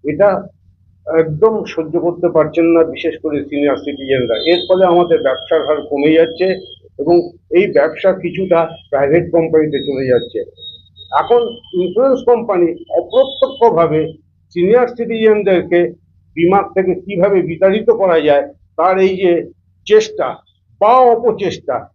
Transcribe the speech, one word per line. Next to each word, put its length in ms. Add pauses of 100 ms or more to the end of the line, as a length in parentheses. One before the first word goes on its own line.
এটা 240 (760)
একদম 480 (100)
সহ্য 360
করতে 280
পারছেন 380
না, 180
বিশেষ 380
করে 140 (120)
সিনিয়র 360
সিটিজেনরা। 600
এর 220
ফলে 200
আমাদের 360
ব্যবসার 440
হার 140 (100)
কমে 280
যাচ্ছে 280 (520)
এবং 180 (340)
এই 160
ব্যবসা 460
কিছুটা 480 (300)
প্রাইভেট 420
কোম্পানিতে 540
চলে 200
যাচ্ছে। 320 (840)
এখন 200 (340)
ইন্স্যুরেন্স 500
কোম্পানি 440 (300)
অপ্রত্যক্ষভাবে 1000 (520)
সিনিয়র 360
সিটিজেনদেরকে 920 (560)
বিমা 240 (140)
থেকে 200
কিভাবে 480
বিতাড়িত 480
করা 300
যায়, 240 (320)
তার 220
এই 180
যে 160 (540)
চেষ্টা 400 (540)
বা 120 (200)
অপচেষ্টা 640 (180)